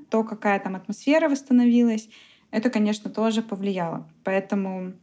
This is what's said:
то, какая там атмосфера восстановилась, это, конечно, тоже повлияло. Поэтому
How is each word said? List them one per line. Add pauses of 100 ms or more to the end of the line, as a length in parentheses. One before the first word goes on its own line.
(100)
то,
какая
там
атмосфера
восстановилась, (440)
это,
конечно,
тоже
повлияло. (160)
Поэтому